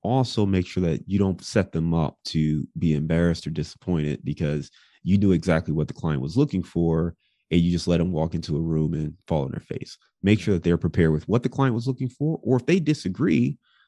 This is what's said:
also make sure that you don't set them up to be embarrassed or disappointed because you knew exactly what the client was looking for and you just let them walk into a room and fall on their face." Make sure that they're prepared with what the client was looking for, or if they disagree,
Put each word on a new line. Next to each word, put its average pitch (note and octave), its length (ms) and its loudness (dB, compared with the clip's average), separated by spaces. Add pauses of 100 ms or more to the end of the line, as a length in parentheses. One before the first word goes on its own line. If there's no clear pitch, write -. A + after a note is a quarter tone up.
also A#2+ 460 0
make F#2 180 2
sure - 160 -4
that E2 240 0
you G2 140 -2
don't F#2+ 240 0
set - 280 0
them E2 220 0
up E2 320 0
to D#2 420 0 (120)
be D#2 160 2
embarrassed E2 500 0
or D#2 60 -6
disappointed D2+ 720 -4
because D2 480 -4 (320)
you F#2+ 140 2
knew G2 140 4
exactly E2 420 2
what D2+ 140 0
the - 60 -12
client D2+ 280 -2
was D#2 160 -4
looking C3 260 0
for E2 500 0 (380)
and F2 80 4
you F2 120 4
just E2+ 160 -2
let E2+ 100 2
them E2+ 140 0
walk D#2+ 220 -2
into E2 240 -4
a D#2+ 40 -2
room D#2+ 340 0
and D#2 180 -6 (140)
fall D#2 160 0
on C2+ 80 -6
their - 80 -8
face." - 380 -12 (260)
Make G#2 160 4
sure G#2 160 0
that E2 80 -2
they're E2+ 140 4
prepared E2 340 2
with D#2 160 -2
what A#2 160 0
the C3 60 -2
client C3 260 0
was A#2+ 120 -4
looking B2+ 220 -4
for, D3+ 320 -4
or B2 140 2
if A#2 100 0
they F#3 140 2
disagree, C3+ 800 0 (280)